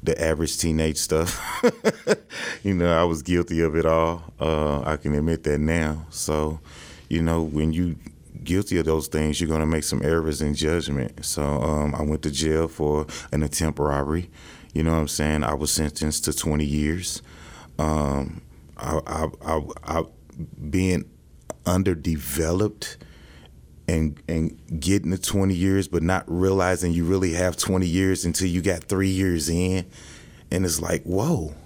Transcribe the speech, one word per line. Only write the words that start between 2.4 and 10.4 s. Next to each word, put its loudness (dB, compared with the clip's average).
You 2
know, 4
I 6
was 0
guilty 2
of 2
it 2
all. 2
Uh, 0
I -2
can -2
admit 0
that 0
now. 0
So, -2
you 0
know, 2
when 0
you 0
guilty 0
of 2
those 2
things, 0
you're 0
gonna 2
make 2
some -2
errors 0